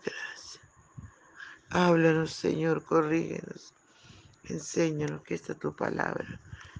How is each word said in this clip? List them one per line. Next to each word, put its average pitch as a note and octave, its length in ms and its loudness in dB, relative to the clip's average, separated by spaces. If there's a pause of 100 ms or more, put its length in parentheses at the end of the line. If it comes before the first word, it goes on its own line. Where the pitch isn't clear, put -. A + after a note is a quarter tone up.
gracias. - 580 -10 (1080)
Háblanos, E3 640 6
Señor, D#3+ 500 0
corrígenos. - 880 0 (720)
Enséñanos D3+ 800 -2
que - 120 -6
esta - 200 -8
tu - 220 -6
palabra - 640 -2 (400)